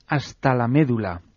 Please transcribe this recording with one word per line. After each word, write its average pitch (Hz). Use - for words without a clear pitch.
hasta -
la 120
médula 117